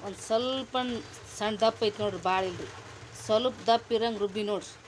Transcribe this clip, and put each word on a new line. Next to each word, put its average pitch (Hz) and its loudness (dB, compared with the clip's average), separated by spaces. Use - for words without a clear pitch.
ಒಂದು 190 -8
ಸ್ವಲ್ಪ 254 0
ಸಣ್ಣ 214 0
ದಪ್ಪ 220 4
ಐತಿ 208 -2
ನೋಡ್ರಿ, 196 0
ಭಾಳ 185 4
ಇಲ್ರಿ, 175 -8
ಸ್ವಲ್ಪ 240 4
ದಪ್ಪ 233 4
ಇರಂಗೆ 226 0
ರುಬ್ಬಿ 208 -2
ನೋಡ್ರಿ. 190 -4